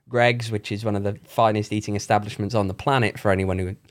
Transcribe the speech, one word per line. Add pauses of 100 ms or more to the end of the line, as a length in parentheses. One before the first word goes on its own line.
Greggs,
which
is
one
of
the
finest
eating
establishments
on
the
planet
for
anyone
who (160)